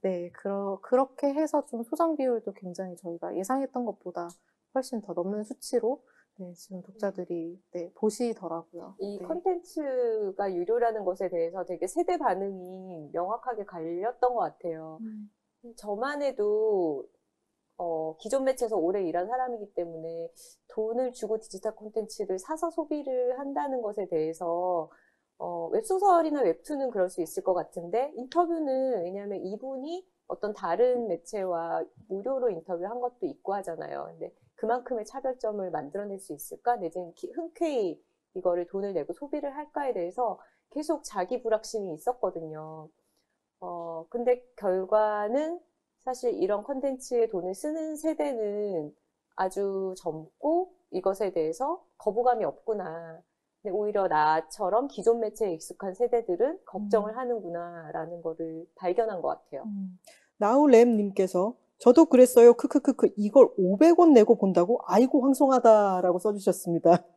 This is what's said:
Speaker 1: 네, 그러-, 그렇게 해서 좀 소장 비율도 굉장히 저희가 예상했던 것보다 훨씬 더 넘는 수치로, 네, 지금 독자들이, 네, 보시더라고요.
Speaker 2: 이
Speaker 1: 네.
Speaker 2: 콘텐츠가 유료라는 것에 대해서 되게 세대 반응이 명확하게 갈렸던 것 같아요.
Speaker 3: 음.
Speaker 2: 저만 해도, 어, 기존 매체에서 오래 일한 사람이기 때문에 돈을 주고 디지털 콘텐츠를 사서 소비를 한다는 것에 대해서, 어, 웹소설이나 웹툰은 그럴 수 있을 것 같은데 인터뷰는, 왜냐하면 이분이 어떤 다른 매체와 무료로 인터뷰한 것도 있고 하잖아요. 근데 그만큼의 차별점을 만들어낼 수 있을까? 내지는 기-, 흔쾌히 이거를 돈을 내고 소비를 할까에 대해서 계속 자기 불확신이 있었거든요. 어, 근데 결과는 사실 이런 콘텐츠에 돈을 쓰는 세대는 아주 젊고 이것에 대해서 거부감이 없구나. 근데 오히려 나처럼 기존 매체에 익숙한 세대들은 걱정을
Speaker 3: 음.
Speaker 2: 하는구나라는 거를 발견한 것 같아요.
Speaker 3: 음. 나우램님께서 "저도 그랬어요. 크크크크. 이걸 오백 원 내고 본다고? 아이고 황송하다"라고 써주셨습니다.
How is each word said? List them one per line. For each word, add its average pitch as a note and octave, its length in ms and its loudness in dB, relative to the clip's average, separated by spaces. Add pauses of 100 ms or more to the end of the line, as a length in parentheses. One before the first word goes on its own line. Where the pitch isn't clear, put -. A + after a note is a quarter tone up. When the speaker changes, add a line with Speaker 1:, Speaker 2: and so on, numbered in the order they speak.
Speaker 1:
네, F3 280 -4
그러-, G3 520 -6
그렇게 C4+ 500 0
해서 D4+ 320 0
좀 A#3 180 -8
소장 D#4+ 340 0
비율도 A#3+ 360 -2
굉장히 F#3 440 -12
저희가 E3+ 400 -8
예상했던 B3+ 480 -4
것보다 F3+ 420 -10 (480)
훨씬 B3+ 260 -4
더 F3+ 120 -10
넘는 G3 320 -4
수치로, B3 580 -4 (360)
네, F3+ 140 -14
지금 F3+ 300 -16
독자들이, F#3+ 760 -8 (120)
네, F3 240 -10
보시더라고요. G3 1040 -6
Speaker 2:
이 G3+ 180 -8
Speaker 1:
네. - 80 -12
Speaker 2:
콘텐츠가 B3+ 1300 -4
유료라는 A3 500 0
것에 F#3 260 -2
대해서 F3 360 -4
되게 F3 220 -6
세대 F4 320 -2
반응이 F#3 920 -4
명확하게 G#3+ 540 -6
갈렸던 F#3 680 -2
것 A3+ 60 -2
같아요. D#3+ 600 -8
Speaker 3:
음. G#3+ 300 -14 (460)
Speaker 2:
저만 A3+ 440 -6
해도, G#3 840 0 (720)
어, D#3+ 420 -4
기존 C4 240 -2
매체에서 B3 340 -2
오래 F#3 260 0
일한 F3 240 -2
사람이기 A#3+ 460 -6
때문에 E3 580 -8 (380)
돈을 A#3+ 440 -4
주고 A3 260 -4
디지털 G#3+ 360 -8
콘텐츠를 G#3+ 640 -6
사서 D#4 300 -4
소비를 C#4 680 -2
한다는 C#4 420 -4
것에 G#3 260 -4
대해서, E3+ 800 -2 (500)
어, E3+ 320 -8
웹소설이나 E4+ 720 2
웹툰은 C4 500 -2
그럴 F#3 180 0
수 F#3 120 -8
있을 E3+ 220 -6
것 F#3+ 100 2
같은데 F3+ 640 -4
인터뷰는, C4 880 -2
왜냐하면 G3 360 -8
이분이 C4 680 -10 (220)
어떤 - 260 -6
다른 A3+ 540 0
매체와 E3+ 760 -6 (260)
무료로 A#3+ 400 -2
인터뷰한 F3+ 500 -6
것도 B3 280 -6
있고 E3 280 -6
하잖아요. D#3+ 560 -8
근데 E3 220 -12 (220)
그만큼의 A#3 500 -4
차별점을 A#3 640 -6
만들어낼 F#3+ 500 -8
수 - 140 -14
있을까? - 440 -4
내지는 F3 360 -8
기-, - 180 -12
흔쾌히 D4 720 -4 (320)
이거를 F3 320 -2
돈을 G3 280 -6
내고 E3 200 -4
소비를 C#4+ 420 -8
할까에 C#4+ 380 -6
대해서 F#3+ 460 -4 (320)
계속 D4+ 320 -4
자기 G#3 400 -4
불확신이 G#3+ 500 -2
있었거든요. D#3+ 960 -6 (720)
어, E3+ 500 -10
근데 B3 340 0 (140)
결과는 G#3+ 1040 0 (440)
사실 B3 300 -4
이런 G3+ 300 0
콘텐츠에 C4 640 -2
돈을 F#3 260 -4
쓰는 D#4 420 -6
세대는 G#3+ 1000 -4 (400)
아주 F#3+ 600 -2
젊고 D4 760 -4 (180)
이것에 F#3+ 400 -2
대해서 E3+ 520 -2 (160)
거부감이 A3+ 460 2
없구나. E3+ 760 -6 (400)
근데 F#3+ 140 -6
오히려 G#3 320 0
나처럼 E3 800 2
기존 A#3 320 2
매체에 A3 340 -2
익숙한 F#3 400 -10
세대들은 A#3 720 0
걱정을 G#3 480 0
Speaker 3:
음. A#3 40 -8
Speaker 2:
하는구나라는 E3+ 1040 -6
거를 E3 440 -6 (100)
발견한 F#3+ 460 -2
것 D3+ 60 -4
같아요. - 380 -8
Speaker 3:
음. G3 340 -8 (380)
나우램님께서 A3 1160 6 (240)
"저도 C#4 260 10
그랬어요. A#3+ 480 10
크크크크. C4 640 2
이걸 G#3 400 8
오백 G3+ 420 6
원 E4 140 10
내고 A3+ 240 10
본다고? F#3+ 480 4
아이고 B3+ 360 4
황송하다"라고 A3 1000 6
써주셨습니다. F3+ 840 2 (140)